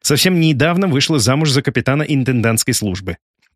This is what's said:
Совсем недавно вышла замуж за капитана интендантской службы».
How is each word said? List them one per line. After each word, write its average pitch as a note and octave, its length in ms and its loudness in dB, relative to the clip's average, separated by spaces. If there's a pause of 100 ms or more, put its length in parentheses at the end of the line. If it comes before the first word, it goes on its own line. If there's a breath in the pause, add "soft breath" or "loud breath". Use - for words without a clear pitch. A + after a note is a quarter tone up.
Совсем F3 380 2
недавно D#3+ 480 2
вышла C#3+ 320 0
замуж C#3 320 2
за C#3 100 0
капитана C3+ 400 -2
интендантской A#2+ 720 0
службы». F#2 440 -4 (380)